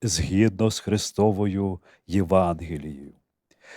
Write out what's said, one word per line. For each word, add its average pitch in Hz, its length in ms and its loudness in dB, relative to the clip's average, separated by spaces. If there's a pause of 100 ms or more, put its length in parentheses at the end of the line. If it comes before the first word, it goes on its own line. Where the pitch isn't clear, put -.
згідно 101 720 2
з - 80 -8
Христовою 98 1000 0 (280)
Євангелією. 82 1040 0 (640)